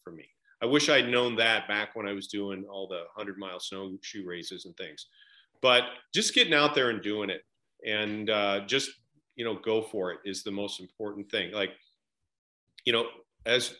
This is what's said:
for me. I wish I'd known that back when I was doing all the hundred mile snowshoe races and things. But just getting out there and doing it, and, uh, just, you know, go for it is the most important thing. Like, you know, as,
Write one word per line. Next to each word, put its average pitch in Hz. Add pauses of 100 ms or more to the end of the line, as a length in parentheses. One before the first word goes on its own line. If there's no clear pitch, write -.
for 87
me. 80 (360)
I 120
wish 143
I'd 131
known 123
that 113
back 104
when 107
I 101
was 98
doing 98
all 98
the 90 (140)
hundred 98
mile 92
snowshoe 95
races 87
and 85
things. 78 (540)
But 123 (300)
just 220
getting 185
out 147
there 131
and 104
doing 104
it, 87 (440)
and, 107
uh, 101
just, 131 (460)
you 120
know, 110
go 110
for 104
it 101
is 98
the 104
most 101
important 101
thing. 95
Like, 98 (1120)
you 120
know, 117 (380)
as, 120